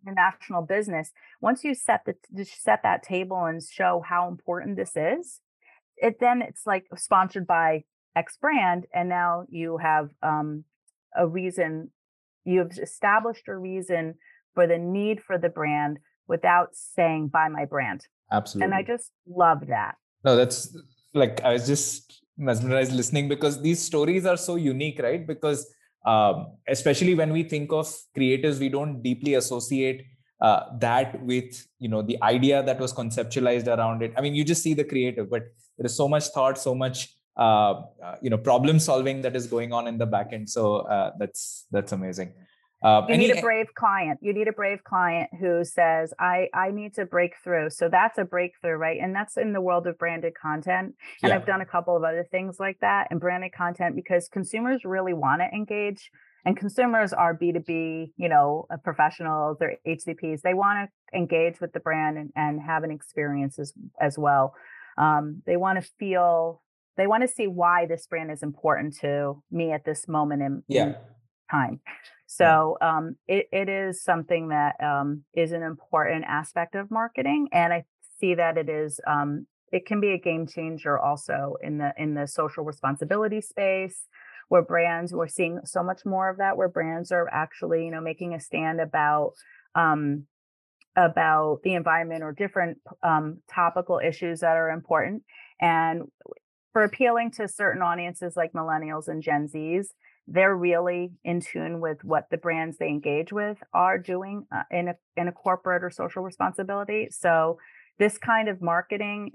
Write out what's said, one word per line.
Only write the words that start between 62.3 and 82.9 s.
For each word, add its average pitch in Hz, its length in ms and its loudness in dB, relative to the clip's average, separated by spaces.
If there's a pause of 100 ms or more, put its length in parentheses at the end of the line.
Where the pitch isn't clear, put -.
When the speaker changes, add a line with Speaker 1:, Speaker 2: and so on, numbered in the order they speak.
Speaker 1:
and 151 260 -2
have 156 220 -2
an 160 80 -4
experience 147 680 -4
as, 143 140 -10 (240)
as 147 220 0
well. 139 360 2 (420)
Um, 151 480 2
they 175 100 0
wanna 185 280 0
feel, 175 800 0 (360)
they 190 100 2
wanna 233 220 2
see 220 180 -4
why 175 380 2
this 165 220 -6
brand 160 220 -6
is 151 140 -10
important 151 540 0
to 143 520 -2
me 165 220 -2
at 151 140 -4
this 151 200 -4
moment 147 360 0
in, 139 260 -4
Speaker 2:
Yeah. 127 180 2
Speaker 1:
in 95 100 -4 (540)
time. 139 360 -2
Speaker 2:
Yeah. - 60 -16 (340)
Speaker 1:
So, 160 560 4
um, 160 340 0 (120)
it, 196 240 0
it 196 180 -2
is 190 320 -4
something 165 460 0
that, 147 360 0
um, 143 400 -2 (120)
is 165 160 2
an 165 100 -4
important 160 640 -2
aspect 156 460 -4
of 202 160 -6
marketing. 262 640 0
And 170 200 4
I 170 120 -2 (360)
see 185 140 2
that 165 240 2
it 156 120 0
is, 151 360 -4
um, 147 400 -2 (260)
it 185 140 -2
can 208 160 -2
be 202 120 2
a 180 40 0
game 165 300 -2
changer 160 500 -4
also 143 640 -2
in 151 160 -4
the, 143 180 -2
in 151 200 -4
the 143 100 -4
social 151 380 -4
responsibility 156 760 -2